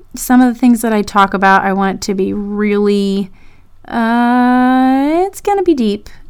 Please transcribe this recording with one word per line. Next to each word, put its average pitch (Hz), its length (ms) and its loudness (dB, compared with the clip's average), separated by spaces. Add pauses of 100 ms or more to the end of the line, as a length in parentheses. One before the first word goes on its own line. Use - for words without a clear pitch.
(160)
some 254 260 2
of 254 100 2
the 233 80 -8
things 240 220 2
that 226 100 -2
I 208 120 0
talk 196 320 0
about, 190 280 4
I 196 100 -2
want 190 240 -2
it - 100 -16
to 202 80 -2
be 190 180 -4
really, 202 960 -2 (580)
uh, 254 1400 0
it's 392 140 -12
gonna 403 200 -2
be 359 140 2
deep, 214 340 -4 (200)